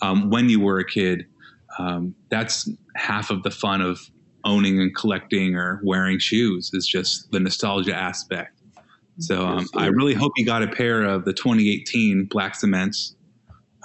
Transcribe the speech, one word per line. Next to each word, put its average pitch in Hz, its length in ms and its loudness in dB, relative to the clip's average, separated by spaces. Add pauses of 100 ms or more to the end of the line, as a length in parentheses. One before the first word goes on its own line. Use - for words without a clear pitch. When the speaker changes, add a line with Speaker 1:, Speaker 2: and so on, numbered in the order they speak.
Speaker 1:
um, 101 280 2
when 120 200 4
you 110 100 6
were 98 200 2
a 92 60 -2
kid, 92 400 -2 (540)
um, 90 360 -4 (140)
that's 113 400 -4 (260)
half 107 340 -4
of 95 140 -2
the 95 80 -2
fun 98 300 -2
of 90 180 -2 (460)
owning 98 360 4
and 92 140 0
collecting 95 600 0
or 90 280 -2
wearing 92 360 2
shoes, 107 540 0
is 92 120 -2
just - 460 -4
the 98 80 0
nostalgia 95 560 -2
aspect. 90 640 -8 (600)
So, 92 260 -2
um, 90 140 0
I - 20 -2
Speaker 2:
Absolutely. 98 300 0
Speaker 1:
really 139 240 4
hope 143 200 0
you 117 100 0
got 117 180 2
a 104 40 0
pair 117 360 0
of 98 200 0
the 95 100 0
twenty 110 360 4
eighteen 98 560 2
Black 98 300 -2
Cements. 98 600 -2 (680)